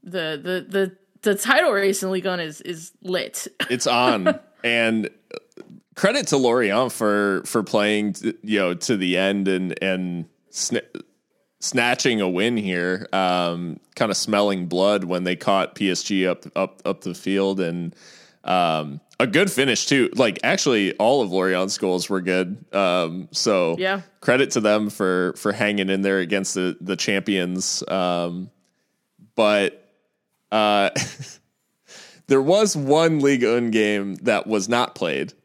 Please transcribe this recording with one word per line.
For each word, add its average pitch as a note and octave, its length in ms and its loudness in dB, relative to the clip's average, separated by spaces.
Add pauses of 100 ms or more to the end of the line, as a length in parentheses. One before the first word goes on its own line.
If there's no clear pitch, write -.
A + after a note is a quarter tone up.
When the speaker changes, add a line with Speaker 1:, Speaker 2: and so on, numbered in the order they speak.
Speaker 1:
The, E3 400 -6
the, F3+ 260 -4
the, F#3+ 280 -2 (260)
the G#3 140 2
title C#4 340 2
race G3 320 0
in F#3+ 80 -4
Ligue F#3 160 -4
un F3+ 140 -4
is, D#3 220 -10
is E3+ 280 -12 (120)
lit. - 440 -6 (120)
<laughs> - 120 -6
Speaker 2:
It's - 160 -2
on. A#2+ 540 2 (240)
And A2+ 440 0 (840)
credit A3+ 340 0
to D3 80 2
Lorient A#2+ 540 4
for, G#2 560 2
for A2 160 0
playing, G#2 520 2
t-, G2+ 280 -4
you G#2+ 160 0
know, F2+ 160 2
to G#2 220 -2
the F#2 200 0
end G2 300 2
and, F#2 340 -2
and F#2 440 -2 (260)
sna-, - 320 -4 (760)
snatching A#2+ 600 0
a F#2+ 80 0
win G#2 280 0
here, F#2 560 -2
um, F2 680 -2 (160)
kinda G#2+ 200 -2
smelling G2+ 520 0
blood F#2 380 2
when F2+ 180 -2
they F2+ 140 -2
caught F#2+ 400 -2
P G2 140 0
S F2 120 -4
G F#2+ 240 0
up, F2 180 -2 (120)
up, - 280 -4
up G2 180 -4
the F2 120 -8
field. G2 460 -2
And, E2+ 340 -4 (480)
um, D#2+ 580 0 (200)
a A#2+ 80 2
good D3+ 240 2
finish, B2+ 340 0
too. C3 300 2
Like, A2+ 260 2
actually, A#2+ 540 2
all B2 260 2
of G2+ 80 -2
Lorient's F#2 480 0
goals F2+ 320 0
were F#2+ 100 -2
good. F#2 440 -2 (100)
Um, F2+ 560 0
so F2+ 480 0
Speaker 1:
Yeah. F#3+ 220 -2 (200)
Speaker 2:
credit C3 320 2
to B2 80 0
them G#2+ 300 2
for, F#2 460 0
for G#2 160 -2
hanging G2+ 360 0
in F#2+ 140 0
there G2 160 2
against F#2 360 -2
the, F2+ 260 -2
the F2+ 160 -6
champions. F#2 880 -2
Um, F2 640 -4 (840)
but G#2 460 2 (720)
uh, G#2 360 2 (680)
<laughs> - 720 -20
there C3+ 140 6
was F#3+ 340 4
one D3+ 440 4
Ligue C#3 240 4
un A#2 260 2
game G#2 520 0
that G#2+ 240 0
was G#2 220 -2
not A#2+ 260 0
played D#2+ 380 -4 (120)